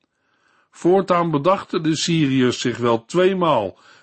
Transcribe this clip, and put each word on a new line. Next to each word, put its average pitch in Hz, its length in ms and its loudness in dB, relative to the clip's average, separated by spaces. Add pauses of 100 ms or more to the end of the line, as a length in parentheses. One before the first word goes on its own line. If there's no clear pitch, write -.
(720)
Voortaan 175 600 0
bedachten 165 520 -2
de 156 140 0
Syriërs 135 640 0
zich 117 180 -4
wel 117 280 0
tweemaal 170 760 0 (240)